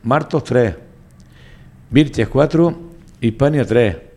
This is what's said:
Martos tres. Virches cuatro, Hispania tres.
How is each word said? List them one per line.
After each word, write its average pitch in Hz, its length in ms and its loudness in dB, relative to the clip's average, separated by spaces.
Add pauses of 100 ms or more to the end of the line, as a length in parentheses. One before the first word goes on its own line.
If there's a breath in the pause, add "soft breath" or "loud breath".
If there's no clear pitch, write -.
Martos 147 420 -4
tres. 117 320 0 (1120 soft breath)
Virches 127 380 2
cuatro, 160 460 0 (480)
Hispania 135 420 0
tres. 107 320 0 (200)